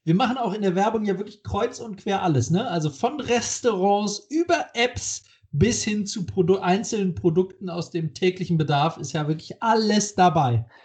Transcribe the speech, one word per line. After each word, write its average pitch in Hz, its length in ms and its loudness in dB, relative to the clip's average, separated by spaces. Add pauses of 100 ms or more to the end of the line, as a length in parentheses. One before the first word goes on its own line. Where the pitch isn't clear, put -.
wir 160 100 2
machen 247 240 2
auch 226 160 -2
in 214 80 -4
der 185 140 2
Werbung 220 280 2
ja 190 140 0
wirklich - 240 -12
kreuz - 380 -4
und 220 160 -12
quer - 260 -2
alles, 147 280 2
ne? 214 180 2
Also 165 200 -2
von 262 320 -2
Restaurants 208 1120 0
über 330 440 0
Apps - 500 -4 (260)
bis 202 320 2
hin 208 240 -2
zu 202 180 -8
Produ-, 190 360 2
einzelnen 190 560 0
Produkten 185 520 0
aus 170 220 -8
dem 165 240 -4
täglichen 185 440 0
Bedarf 151 380 0
ist - 160 -10
ja 151 140 -2
wirklich 156 360 -6
alles 214 520 2
dabei. 143 520 4 (180)